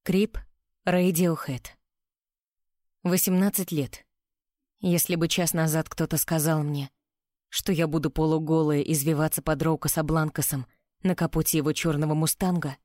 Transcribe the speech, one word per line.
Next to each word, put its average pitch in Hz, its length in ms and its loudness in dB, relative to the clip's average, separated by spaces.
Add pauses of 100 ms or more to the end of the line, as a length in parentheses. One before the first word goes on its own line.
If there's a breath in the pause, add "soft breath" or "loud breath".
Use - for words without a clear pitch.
Крип, 196 340 0 (480)
Radiohead. 175 840 0 (1400)
Восемнадцать 185 680 0
лет. 160 340 -6 (760)
Если 175 360 2
бы 165 140 0
час 170 240 0
назад 160 340 0
кто-то 160 300 -2
сказал 156 460 0
мне, 143 280 -4 (560)
что - 240 -4
я 165 160 2
буду 151 240 0
полуголая 156 680 2
извиваться 156 600 0
под 156 200 -2
Роу 160 160 2
Касабланкасом 156 880 -2 (360)
на 185 140 2
капоте 160 440 0
его 151 120 0
черного 151 420 0
мустанга, 160 720 0